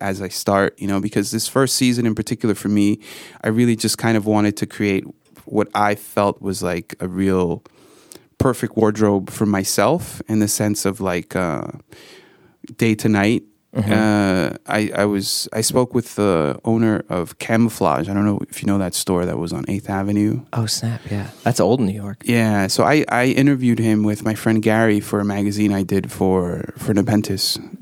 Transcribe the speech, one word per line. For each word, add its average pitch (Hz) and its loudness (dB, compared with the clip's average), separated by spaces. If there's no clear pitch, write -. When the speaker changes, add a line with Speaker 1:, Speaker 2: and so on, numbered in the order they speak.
Speaker 1:
as 98 -4
I 92 -6
start, 98 0
you 98 -6
know, 98 0
because 104 -2
this 113 -2
first 135 0
season 123 2
in 110 0
particular 110 -2
for - -6
me, 104 2
I - -4
really 117 2
just 107 -2
kind 113 2
of 104 -2
wanted 104 2
to 104 -4
create 98 -2
what 104 -2
I 104 2
felt - -2
was, 95 -4
like, 87 -4
a 92 -4
real 92 0
perfect 123 0
wardrobe 104 2
for - -2
myself 101 0
in 110 0
the 104 2
sense 104 -2
of, 95 -2
like, 90 -4
uh, 78 -2
day 113 2
to 110 0
night. 107 2
Speaker 2:
Mm-hmm. 107 0
Speaker 1:
Uh, 101 2
I, 107 -2
I 104 2
was, 101 -2
I 147 -2
spoke 127 0
with - -2
the 82 2
owner 113 2
of 87 -4
Camouflage. 98 0
I 98 -4
don't 101 2
know 101 0
if - -12
you - -2
know 101 2
that 92 -4
store 90 0
that 82 -2
was 85 -4
on 67 -6
Eighth 98 -4
Avenue. 104 0
Speaker 2:
Oh, 117 -2
snap, 113 -4
yeah. 101 -4
That's 120 0
old 110 4
New 98 0
York. 101 -10
Speaker 1:
Yeah, 110 2
so - 2
I, 143 4
I 123 2
interviewed 127 2
him 110 2
with 107 -2
my 110 0
friend 110 0
Gary 110 4
for 104 -2
a 101 -2
magazine 101 0
I 98 0
did 92 -2
for, 92 0
for - 0
Nepenthes. 101 0